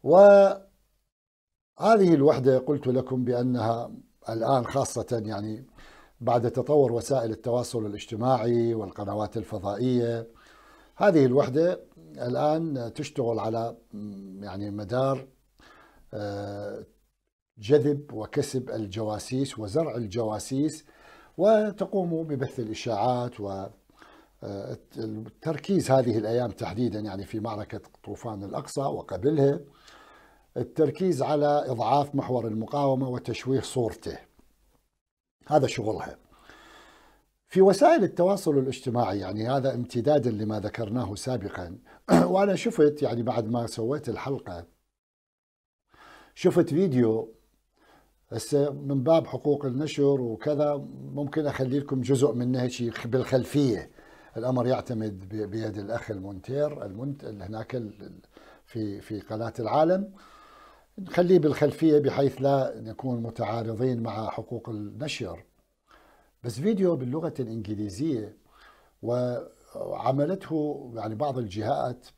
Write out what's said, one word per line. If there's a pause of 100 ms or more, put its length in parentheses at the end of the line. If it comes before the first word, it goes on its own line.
وهذه (1300)
الوحدة
قلت
لكم
بأنها (380)
الآن
خاصة،
يعني، (560)
بعد
تطور
وسائل
التواصل
الاجتماعي
والقنوات
الفضائية، (680)
هذه
الوحدة (180)
الآن
تشتغل
على، (680)
يعني،
مدار، (840)
آه، (760)
جذب
وكسب
الجواسيس
وزرع
الجواسيس، (520)
وتقوم
ببث
الإشاعات
و، (760)
آه، (200)
التركيز
هذه
الأيام
تحديدا،
يعني،
في
معركة (220)
طوفان
الأقصى
وقبلها، (1000)
التركيز
على
إضعاف
محور
المقاومة
وتشويه
صورته، (1300)
هذا
شغلها. (1300)
في
وسائل
التواصل
الاجتماعي،
يعني،
هذا
امتدادا
لما
ذكرناه
سابقا، (320)
<clears throat>
وأنا
شفت،
يعني،
بعد
ما
سويت
الحلقة، (1700)
شفت
فيديو، (1000)
هسه
من
باب
حقوق
النشر
وكذا (380)
ممكن
أخلي
لكم
جزء
منه
شيء (140)
بالخلفية، (460)
الأمر
يعتمد
ب-،
بيد
الأخ
المونتير،
المنت-،
هناك
ال-، (540)
في،
في
قناة
العالم، (880)
نخليه
بالخلفية
بحيث
لا
نكون
متعارضين
مع
حقوق
النشر. (1000)
بس
فيديو
باللغة
الإنجليزية، (640)
وعملته،
يعني،
بعض
الجهات (100)